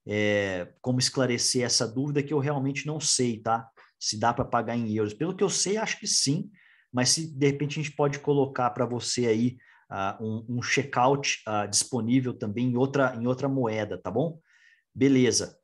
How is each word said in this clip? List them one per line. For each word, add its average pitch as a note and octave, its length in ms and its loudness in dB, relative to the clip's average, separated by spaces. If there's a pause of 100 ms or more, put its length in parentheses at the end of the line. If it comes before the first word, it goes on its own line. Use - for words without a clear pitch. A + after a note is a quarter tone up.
é, G2+ 640 0 (100)
como B2+ 180 0
esclarecer B2 680 0
essa A#2 220 0
dúvida C#3 360 -2
que D3 100 -6
eu D3 60 2
realmente C#3 480 -2
não D3+ 120 -4
sei, A#2+ 420 0
tá? A#2 260 -2 (320)
Se - 180 -4
dá A#2 160 4
pra C#3 120 0
pagar A#2 320 0
em A2 180 -2
euros. G#2 180 0
Pelo E3 220 -4
que G3+ 80 -2
eu F#3+ 60 4
sei, G3 280 0
acho A3 220 -4
que G#3 80 -10
sim, F#3 420 0 (420)
mas B2 180 2
se D#3+ 180 0
de C#3+ 180 0
repente C#3+ 340 0
a D3+ 40 -2
gente - 120 -8
pode C#3+ 220 0
colocar C3+ 540 0
pra B2 140 -2
você A#2+ 420 -2
aí, A#2 300 2 (300)
ah, G2 320 -4
um, A2 260 -6 (120)
um A#2 40 -4
checkout, C#3 840 2
ah, G#2 220 -2
disponível A#2+ 680 0
também A2+ 360 -2
em A#2+ 80 0
outra, C3+ 380 2
em A#2 120 -4
outra B2+ 220 0
moeda, A2 520 -2
tá F#2+ 80 -8
bom? D#3 300 -2 (560)
Beleza. B2+ 680 4